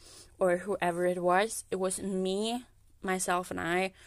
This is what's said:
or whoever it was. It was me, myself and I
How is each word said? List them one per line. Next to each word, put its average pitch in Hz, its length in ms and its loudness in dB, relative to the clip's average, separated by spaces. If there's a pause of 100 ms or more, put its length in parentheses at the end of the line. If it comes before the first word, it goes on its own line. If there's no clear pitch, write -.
(400)
or 180 180 4
whoever 180 480 0
it 180 160 0
was. 185 480 2
It 190 60 0
was 185 240 -2
me, 196 640 -2 (360)
myself 185 500 -2
and 175 100 -6
I 180 320 -2 (140)